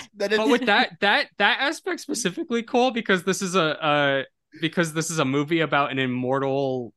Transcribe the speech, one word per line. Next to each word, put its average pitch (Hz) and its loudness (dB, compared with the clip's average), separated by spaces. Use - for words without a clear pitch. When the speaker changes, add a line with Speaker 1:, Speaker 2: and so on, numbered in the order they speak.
Speaker 1:
<laughs> - -20
Speaker 2:
that 202 -2
it 214 4
Speaker 1:
But 220 0
with 254 2
that, 214 2
that, 226 2
that 208 4
aspect 311 -4
specifically, 226 -4
Cole, 247 2
because 214 0
this 190 -2
is 180 -2
a, 160 0
uh, 143 2
because 160 -2
this 160 -4
is 160 -6
a 151 2
movie 147 0
about 143 0
an 135 -4
immortal 131 -2